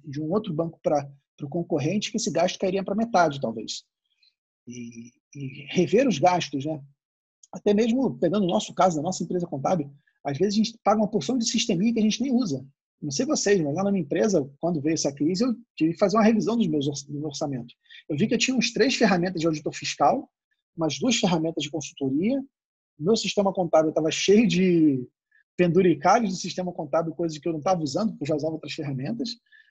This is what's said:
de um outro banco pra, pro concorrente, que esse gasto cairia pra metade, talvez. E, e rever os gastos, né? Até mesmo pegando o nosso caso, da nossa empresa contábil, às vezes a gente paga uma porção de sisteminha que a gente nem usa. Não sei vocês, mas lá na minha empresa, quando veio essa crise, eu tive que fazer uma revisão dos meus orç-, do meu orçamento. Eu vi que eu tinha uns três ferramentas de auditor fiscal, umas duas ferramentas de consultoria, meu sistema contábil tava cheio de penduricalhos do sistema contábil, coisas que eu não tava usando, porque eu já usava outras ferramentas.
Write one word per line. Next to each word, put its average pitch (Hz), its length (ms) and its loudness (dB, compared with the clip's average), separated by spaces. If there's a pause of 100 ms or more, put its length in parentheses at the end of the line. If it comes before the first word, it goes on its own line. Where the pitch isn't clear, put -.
de 147 180 -8
um 156 100 -4
outro 208 220 -2
banco 165 300 -4
pra, 147 260 0 (280)
pro 147 120 -10
concorrente, 175 600 -2
que 233 60 -4
esse 208 120 -4
gasto 165 300 0
cairia 190 240 -2
pra 196 120 -4
metade, 175 440 2
talvez. 113 440 -8 (840)
E, 117 440 -16 (240)
e 139 340 -12
rever 185 380 2
os 170 120 0
gastos, 165 460 0
né? 151 180 -6 (680)
Até 202 220 0
mesmo 226 460 2
pegando 180 260 2
o 170 40 2
nosso 160 240 -2
caso, 180 240 2
da 143 40 -2
nossa 185 220 -4
empresa 175 240 -4
contábil, 147 440 -2 (320)
às 139 140 -4
vezes 202 160 2
a 202 40 2
gente 220 260 0
paga 214 160 4
uma 208 100 2
porção 233 280 -2
de 226 80 0
sisteminha 220 480 0
que 233 60 0
a 208 40 4
gente 214 180 2
nem 269 100 -2
usa. 214 340 0 (360)
Não 151 80 -6
sei 240 160 -2
vocês, 202 340 2
mas 143 160 -2
lá 185 80 -2
na 202 80 2
minha 190 120 0
empresa, 165 440 0 (120)
quando 165 200 -2
veio 151 140 0
essa 151 180 -2
crise, 170 320 0
eu 247 120 0 (200)
tive 160 180 2
que - 40 -10
fazer 202 200 2
uma 226 60 4
revisão 208 320 4
dos 220 120 2
meus 151 200 0
orç-, 143 200 -8
do 143 120 -8
meu 151 100 -6
orçamento. 139 440 -8 (340)
Eu 160 80 -6
vi 185 120 0
que 233 80 0
eu - 20 2
tinha 262 180 0
uns - 160 0
três 233 240 2
ferramentas 180 460 2
de 160 60 2
auditor 156 260 -4
fiscal, 170 560 0 (480)
umas 147 220 -2
duas 226 180 0
ferramentas 165 460 0
de - 80 -10
consultoria, 160 680 -2 (600)
meu 185 160 2
sistema 202 360 0
contábil 160 400 2
tava 160 200 0
cheio 208 360 4
de 165 560 4 (540)
penduricalhos 180 720 4
do 185 60 -6
sistema 180 360 -8
contábil, 165 420 -4
coisas 160 260 -4
que 175 100 -6
eu 165 40 -2
não 156 60 -6
tava 180 220 0
usando, 170 300 -2
porque - 120 -8
eu 139 40 -6
já 156 80 0
usava 151 180 -2
outras 156 200 -10
ferramentas. 143 580 -6 (400)